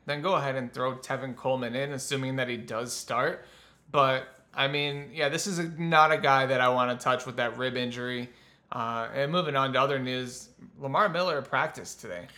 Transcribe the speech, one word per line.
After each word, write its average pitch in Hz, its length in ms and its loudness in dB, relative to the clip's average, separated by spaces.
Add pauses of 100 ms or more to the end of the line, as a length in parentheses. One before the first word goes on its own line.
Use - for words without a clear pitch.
then 147 160 -4
go 185 140 2
ahead 139 200 -2
and 123 160 -6
throw 127 240 -2
Tevin 127 400 -8
Coleman 127 380 -2
in, 139 180 -2
assuming 131 440 -4
that 127 120 -2
he 120 80 -4
does 117 380 -6
start. 131 500 -2 (460)
But, 131 360 2 (280)
I 139 140 2
mean, 143 440 -2
yeah, 151 160 0
this 160 180 -2
is 185 120 -2
a, 175 60 0 (160)
not 160 320 8
a 151 60 4
guy 135 280 6
that 127 160 4
I 127 80 6
wanna 123 260 2
touch 127 300 0
with 120 100 -8
that 120 220 -2
rib 127 180 -2
injury. 123 540 -4 (420)
Uh, 117 420 -2
and 143 160 0
moving 160 240 0
on 135 200 2
to 127 60 4
other 135 180 2
news, 127 500 -6 (300)
Lamar 151 320 2
Miller 165 320 -2
practiced 135 580 -4
today. 90 260 -10 (120)